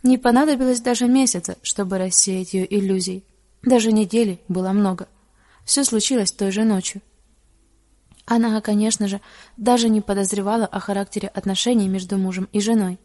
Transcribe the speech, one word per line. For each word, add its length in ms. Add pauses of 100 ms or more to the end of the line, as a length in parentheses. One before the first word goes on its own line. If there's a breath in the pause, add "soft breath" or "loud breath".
Не 160
понадобилось 640
даже 260
месяца, 560
чтобы 360
рассеять 560
её 140
иллюзии. 560 (380)
Даже 300
недели 560
было 240
много. 360 (560 soft breath)
Всё 200
случилось 480
той 180
же 140
ночью. 360 (1300)
Она, 340
конечно 480
же, 120 (360 loud breath)
даже 320
не 120
подозревала 680
о 140
характере 480
отношений 600
между 300
мужем 340
и 80
женой. 440